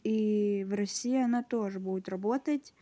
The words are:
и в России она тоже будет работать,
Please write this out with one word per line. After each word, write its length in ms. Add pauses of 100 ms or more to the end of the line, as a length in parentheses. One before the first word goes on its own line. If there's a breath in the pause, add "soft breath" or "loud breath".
и 600
в 80
России 480
она 220
тоже 380
будет 260
работать, 760